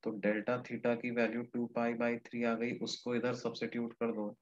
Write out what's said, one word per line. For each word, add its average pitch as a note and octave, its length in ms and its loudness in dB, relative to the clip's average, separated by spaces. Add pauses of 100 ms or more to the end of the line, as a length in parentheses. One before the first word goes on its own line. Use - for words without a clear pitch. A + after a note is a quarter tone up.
तो A2+ 160 0
delta G#2+ 440 2
theta A#2+ 380 0
की B2 140 -2
value A#2 280 2 (100)
two A#2+ 120 0 (100)
pi A#2 180 2
by A#2+ 320 2
three A#2+ 180 -4
आ A#2 120 4
गई, A#2 220 0
उसको A#2+ 380 -2
इधर A#2+ 200 2
substitute A#2 580 -2
कर A#2 220 0
दो। G#2 140 -2 (120)